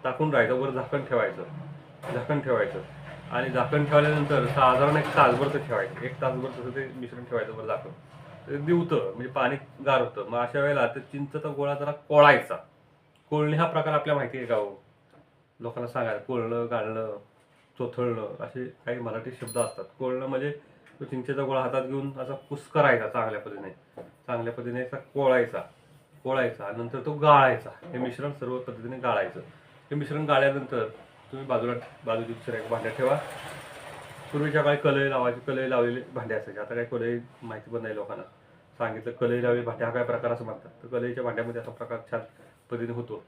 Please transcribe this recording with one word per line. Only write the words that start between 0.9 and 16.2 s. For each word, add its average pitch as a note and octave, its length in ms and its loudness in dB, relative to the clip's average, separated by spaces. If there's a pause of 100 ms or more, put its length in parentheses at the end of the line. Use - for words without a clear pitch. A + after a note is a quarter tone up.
ठेवायचं, G#2+ 380 0 (720)
झाकण C#3 260 0
ठेवायचं G#2 400 0 (520)
आणि B2+ 180 -2
झाकण C#3+ 340 2
ठेवल्यानंतर D3 640 4
साधारण D3+ 500 6
एक - 200 2
तासभर C3+ 320 6
ते C#3 100 0
ठेवायचं, G#2+ 460 -4
एक B2+ 180 -6
तासभर B2+ 260 -2
तसं B2 220 -8
ते C3 260 -6
मिश्रण B2 280 -12
ठेवायचं A2 280 -2
वर A2 120 -10
झाकण, G#2+ 260 -6 (580)
ते C#3 80 -4
दिवतं, D#3 580 2
म्हणजे B2+ 180 -8
पाणी C3+ 240 2 (300)
गार C3 140 6
होतं. G#2 300 -4
मग A#2 80 0
अशा B2 220 0
वेळेला C#3 260 4
ते C3 140 -4
चिंचेचा C#3+ 480 -6
गोळा C#3+ 260 -2
जरा C#3+ 160 -2
कोळायचा. C#3+ 680 8 (760)
कोळणे D3+ 260 2
हा E3+ 100 4
प्रकार D#3 280 0
आपल्या D3 220 2
माहिती C3 220 -4
आहे A#2+ 80 -6
का A#2 80 2
हो? G2+ 300 -2 (760)
लोकांना A#2+ 280 -6
सांगायला, A2+ 300 -2
कोळणं, A#2 520 -2